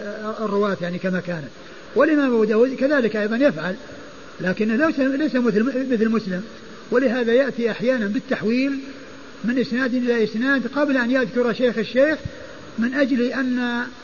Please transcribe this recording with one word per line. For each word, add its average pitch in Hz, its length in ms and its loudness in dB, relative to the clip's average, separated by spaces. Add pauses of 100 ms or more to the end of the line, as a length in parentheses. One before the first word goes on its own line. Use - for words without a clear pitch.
(440)
الرواة 202 360 0
يعني 175 180 -4
كما 185 220 -2
كانت. 165 280 -6 (460)
والإمام 285 400 4
أبو 220 100 4
داود 226 300 4
كذلك 254 420 2
أيضًا 214 200 -2
يفعل، 185 380 0 (680)
لكنه 214 460 2
ليس، 302 120 0
ليس 269 360 0
مثل، 233 280 2 (300)
مثل 226 160 2
مسلم، 196 340 -2 (480)
ولهذا 240 420 2
يأتي 240 380 2
أحيانًا 226 360 0
بالتحويل 254 720 0 (680)
من 247 140 0
إسناد 247 360 0
إلى 240 300 2
إسناد 247 420 0
قبل 285 300 2
أن 240 140 0
يذكر 240 420 2
شيخ 240 260 2
الشيخ 269 400 2 (600)
من 240 160 -2
أجل 262 280 2
أن 247 600 -2 (220)